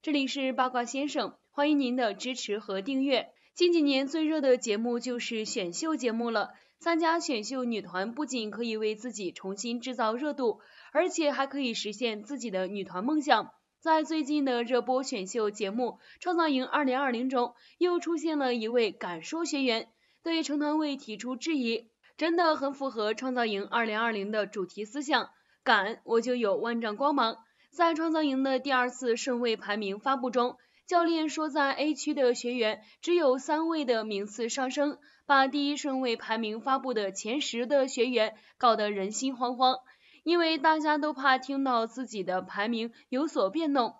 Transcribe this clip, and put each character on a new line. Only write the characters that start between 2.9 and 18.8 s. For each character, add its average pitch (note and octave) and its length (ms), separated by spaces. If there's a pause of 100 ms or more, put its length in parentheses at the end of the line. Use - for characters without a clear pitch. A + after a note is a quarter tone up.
阅。 C4+ 280 (240)
近 F4 180
几 E4+ 80
年 C#4 260
最 D#4 200
热 D#4 160
的 B3+ 160
节 A3 180
目 A#3+ 240
就 A#3+ 180
是 A3+ 280
选 F3+ 260
秀 D#4 240
节 A3+ 160
目 A#3 160
了， A3 220 (300)
参 E4+ 200
加 E4 180
选 C4 260
秀 B3+ 200
女 A3+ 160
团 F#3 320
不 D4 140
仅 A3 240
可 G#3 120
以 A3+ 140
为 G#3+ 180
自 A3 160
己 G3 220
重 F#3+ 240
新 A#3 240
制 B3 140
造 A3+ 180
热 C#4+ 220
度， A#3+ 260 (320)
而 E4+ 160
且 D4 240
还 C4+ 140
可 C#4 140
以 B3 120
实 G#3 220
现 G#3+ 280
自 C4+ 160
己 A3+ 120
的 F#3 160
女 G3 180
团 F3+ 200
梦 D4+ 180
想。 B3+ 300 (280)
在 D#4+ 220
最 D#4 200
近 C#4+ 220
的 A#3+ 200
热 A#3+ 180
播 B3+ 200
选 A3 240
秀 G#3 240
节 G#3 200
目 A#3 280 (220)
《创 F4 160
造 E4+ 100
营 C4 200
二 D4 180
零 C4 160
二 C#4 100
零》 A#3 200
中， A#3+ 240 (240)
又 F4 200
出 E4 200
现 D4+ 200
了 B3+ 160
一 A3 140
位 A#3 240